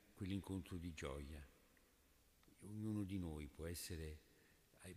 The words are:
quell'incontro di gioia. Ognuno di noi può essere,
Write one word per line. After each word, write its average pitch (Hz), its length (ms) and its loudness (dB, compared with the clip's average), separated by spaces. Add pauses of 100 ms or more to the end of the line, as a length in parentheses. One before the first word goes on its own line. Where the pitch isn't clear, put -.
(140)
quell'incontro 95 600 2
di 85 180 0
gioia. 71 500 -2 (1160)
Ognuno 107 420 2
di 98 160 2
noi 76 300 0
può 78 180 -4
essere, 80 520 -2 (800)